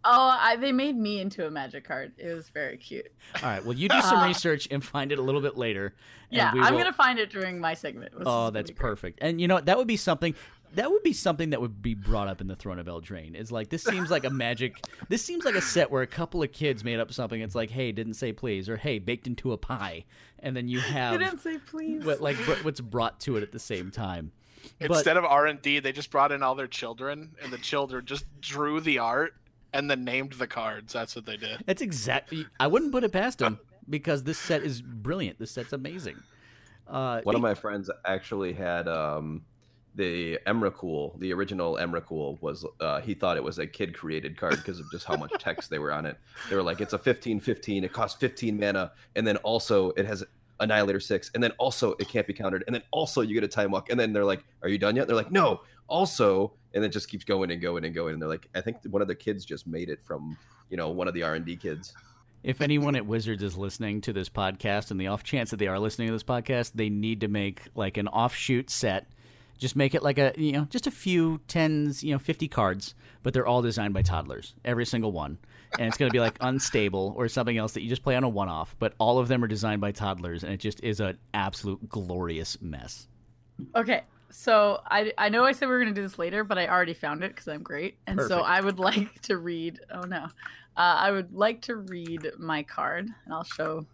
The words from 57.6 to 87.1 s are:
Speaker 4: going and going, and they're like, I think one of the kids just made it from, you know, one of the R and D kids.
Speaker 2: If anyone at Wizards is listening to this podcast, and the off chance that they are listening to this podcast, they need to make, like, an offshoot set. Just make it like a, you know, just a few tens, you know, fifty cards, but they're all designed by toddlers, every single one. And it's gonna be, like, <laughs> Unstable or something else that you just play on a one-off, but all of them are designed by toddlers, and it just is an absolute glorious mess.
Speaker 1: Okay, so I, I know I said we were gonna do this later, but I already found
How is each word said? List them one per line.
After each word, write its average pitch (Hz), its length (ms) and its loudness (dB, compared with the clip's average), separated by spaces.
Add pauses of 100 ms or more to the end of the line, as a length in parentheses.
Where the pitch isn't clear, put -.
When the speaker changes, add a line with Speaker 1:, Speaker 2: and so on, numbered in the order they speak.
Speaker 4:
going 85 240 -2
and 82 80 -6
going, 82 200 -2
and 80 80 -6
they're 78 80 -2
like, 80 260 -6
I 95 60 -2
think 117 160 -4 (120)
one 101 140 2
of 95 40 2
the 104 80 -2
kids 104 300 -4
just - 220 -10
made 80 220 -6
it 73 120 -8
from, 78 340 -8 (360)
you 90 60 -4
know, 80 120 -2
one 90 180 0
of 85 60 -2
the 85 80 -2
R 80 140 0
and 82 100 -4
D 87 100 -6
kids. 82 380 -8 (480)
Speaker 2:
If 127 200 -4
anyone 143 340 2
at 110 100 -2
Wizards 107 380 -2
is 92 140 -4
listening 101 440 -4
to 113 120 -4
this 95 140 -2
podcast, 101 640 -2
and 95 100 -4
the 92 80 -2
off 101 160 -2
chance 123 280 -2
that 113 60 -6
they 98 100 2
are 92 120 0
listening 110 280 0
to 113 60 0
this 110 100 -4
podcast, 120 500 0
they 110 160 0
need 107 320 0
to 110 60 0
make, 101 340 0 (140)
like, 101 220 -2
an 101 100 -2
offshoot 123 640 2
set. 98 360 0 (520)
Just 127 180 -2
make 139 180 4
it 147 80 4
like 139 140 2
a, 135 180 6
you 156 160 2
know, 147 140 2
just 247 220 -4
a 262 40 0
few 165 560 2
tens, 151 560 2
you 147 80 0
know, 135 80 2
fifty - 300 -2
cards, 98 460 0 (260)
but 123 120 -2
they're 127 120 2
all 120 160 4
designed 110 320 0
by 95 80 2
toddlers, 78 540 -2 (100)
every 120 200 0
single 110 280 0
one. 76 240 -6 (420)
And 113 80 0
it's 113 80 -2
gonna 131 160 2
be, 120 80 4
like, 113 180 2
<laughs> - 40 -6
Unstable 104 720 2
or 117 140 0
something 117 280 0
else 110 160 -2
that 95 100 -6
you 117 40 -6
just 123 160 -2
play 123 120 4
on 127 80 4
a 123 60 2
one-off, 92 500 -2
but 110 180 0
all 120 220 6
of 123 100 2
them 123 140 4
are 113 40 0
designed 107 320 0
by 101 120 0
toddlers, 87 520 -4
and 87 80 -4
it 95 80 -2
just - 240 -4
is 107 160 -2
an 92 180 -2 (180)
absolute 101 520 -4
glorious 87 760 -4
mess. - 460 -12 (680)
Speaker 1:
Okay, 226 260 2 (300)
so 208 560 6
I, 214 300 2
I 208 120 2
know 233 160 6
I 269 80 8
said 262 160 0
we 254 60 4
were 247 40 4
gonna 220 140 2
do 202 80 -2
this 190 180 -6
later, 185 240 0
but 202 140 0
I 175 100 2
already 180 280 4
found 156 280 -4